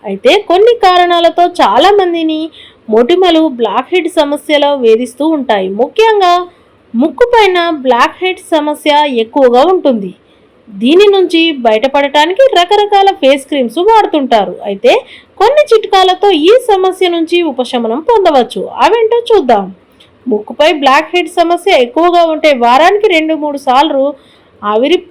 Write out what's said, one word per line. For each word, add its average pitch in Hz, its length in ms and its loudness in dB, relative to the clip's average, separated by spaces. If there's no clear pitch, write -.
అయితే 196 220 0
కొన్ని 415 240 2
కారణాలతో 349 600 2
చాలా 254 280 2
మందిని 330 500 -4
మొటిమలు, 330 480 2
బ్లాక్ 220 340 -4
హెడ్ 339 160 -2
సమస్యలు 285 500 -2
వేధిస్తూ 233 420 0
ఉంటాయి. 214 300 -2
ముఖ్యంగా 403 520 0
ముక్కు 330 320 0
పైన 392 240 2
బ్లాక్ 262 380 0
హెడ్ 370 200 -6
సమస్య 294 380 -2
ఎక్కువగా 247 400 2
ఉంటుంది. 233 380 -2
దీని 349 240 4
నుంచి 330 240 0
బయటపడటానికి 285 760 0
రకరకాల 403 520 0
ఫేస్ 277 280 0
క్రీమ్స్ 262 300 -4
వాడుతుంటారు. 262 680 0
అయితే 233 260 0
కొన్ని 571 220 2
చిట్కాలతో 392 580 2
ఈ 392 40 4
సమస్య 370 460 0
నుంచి 330 220 -2
ఉపశమనం 240 580 -4
పొందవచ్చు. 311 540 0
అవేంటో 453 340 0
చూద్దాం. 240 360 2
ముక్కుపై 240 400 -2
బ్లాక్ 285 340 0
హెడ్ 339 140 -2
సమస్య 339 320 -2
ఎక్కువగా 339 400 0
ఉంటే 311 160 0
వారానికి 349 500 2
రెండు 311 200 0
మూడు 294 140 -6
సార్లు 269 460 0
ఆవిరి 277 260 0